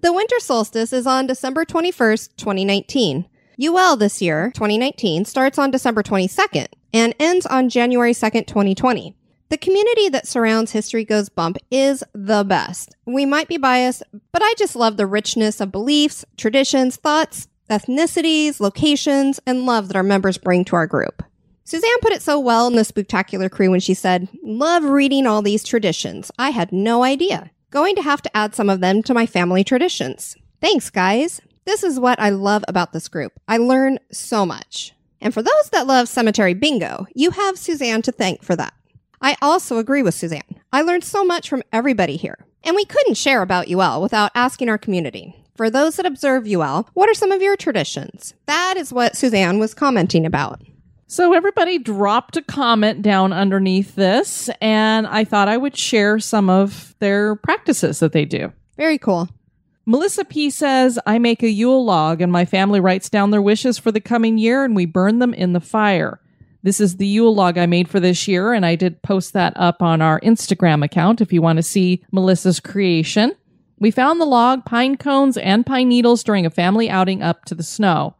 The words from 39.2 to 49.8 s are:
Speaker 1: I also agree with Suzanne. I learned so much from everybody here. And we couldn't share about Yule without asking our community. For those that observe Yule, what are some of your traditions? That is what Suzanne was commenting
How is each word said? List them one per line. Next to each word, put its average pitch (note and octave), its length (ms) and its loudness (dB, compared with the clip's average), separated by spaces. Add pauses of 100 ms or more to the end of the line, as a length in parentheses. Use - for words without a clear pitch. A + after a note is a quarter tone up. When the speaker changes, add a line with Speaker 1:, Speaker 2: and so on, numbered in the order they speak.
Speaker 1:
I C#4 180 0
also D4 380 0
agree C4 240 0
with F#3 140 0
Suzanne. D#3+ 260 -8 (300)
I C4+ 100 2
learned F4 220 0
so G4+ 200 -2
much F4 240 -2
from B3+ 140 -4 (100)
everybody A3 440 0
here. - 280 -12 (200)
And D#4+ 100 0
we G4+ 100 0
couldn't B4 300 0
share C4 260 0
about F#3 280 -2
Yule F3 340 0
without G#3 320 0
asking B3 340 -2
our G#3+ 80 0
community. F3 600 -6 (180)
For A3+ 160 -2
those D4 240 2
that F#4 120 -4
observe C4 420 -2
Yule, D#3+ 460 -2
what G4 140 4
are A4 60 4
some G4 160 0
of G4 100 0
your G4 160 2
traditions? - 760 -6 (120)
That F4 320 -2
is D4+ 140 -10
what A#3+ 240 0
Suzanne G3+ 440 2
was A3 140 -4
commenting F#3 520 0